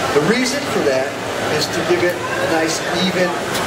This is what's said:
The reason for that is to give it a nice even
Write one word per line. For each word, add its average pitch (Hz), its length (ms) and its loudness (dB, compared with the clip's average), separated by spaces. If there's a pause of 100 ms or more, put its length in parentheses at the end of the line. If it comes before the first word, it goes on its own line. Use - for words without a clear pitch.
(160)
The 147 160 4
reason 254 260 0 (140)
for 214 160 0
that 131 240 2 (420)
is 151 220 0
to 170 40 0 (120)
give 175 100 4
it 175 140 2
a - 300 -2 (100)
nice 160 240 0 (240)
even 180 240 2 (380)